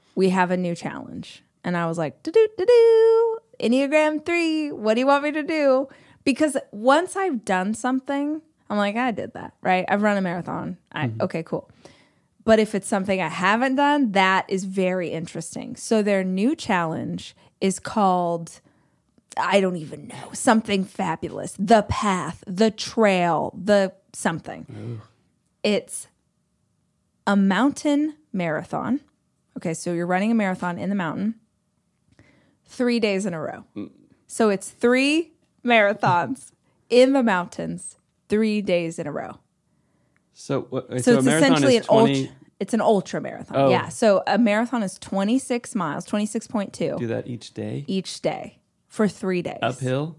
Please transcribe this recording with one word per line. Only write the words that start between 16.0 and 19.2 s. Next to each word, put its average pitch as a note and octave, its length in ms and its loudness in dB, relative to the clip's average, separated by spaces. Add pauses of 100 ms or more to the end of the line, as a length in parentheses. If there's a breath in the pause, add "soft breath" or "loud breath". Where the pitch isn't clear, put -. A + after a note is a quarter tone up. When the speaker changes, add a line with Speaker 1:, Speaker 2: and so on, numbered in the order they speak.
Speaker 1:
their G3 220 0
new F#3+ 320 0
challenge E3+ 800 -4 (240 soft breath)
is F#3+ 180 0
called, F3 840 -2 (760)